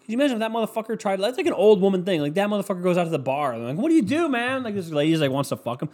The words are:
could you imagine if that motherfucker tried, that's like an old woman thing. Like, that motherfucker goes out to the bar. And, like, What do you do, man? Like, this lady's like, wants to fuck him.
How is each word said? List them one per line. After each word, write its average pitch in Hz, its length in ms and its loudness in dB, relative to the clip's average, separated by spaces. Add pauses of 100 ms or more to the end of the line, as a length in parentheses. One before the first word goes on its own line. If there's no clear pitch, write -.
could - 120 -10
you 233 60 -4
imagine 277 160 2
if 220 40 -4
that 220 120 -2
motherfucker 220 460 -4
tried, 196 220 -2
that's 226 180 -2
like 330 100 0
an 349 60 0
old 202 280 6
woman 190 240 2
thing. 175 160 0
Like, 147 140 -2
that 196 140 0
motherfucker 196 320 -4
goes 180 160 2
out 180 60 2
to 165 60 -2
the 160 100 -2
bar. 135 340 -2
And, 117 120 -6
like, 127 120 -4
What 269 120 0
do 330 60 4
you 320 60 6
do, 294 280 0
man? 254 340 -2
Like, 220 100 -6
this 180 160 -6
lady's 156 300 2
like, 139 120 2
wants 135 180 -2
to 120 80 -4
fuck 120 240 -8
him. 156 120 -6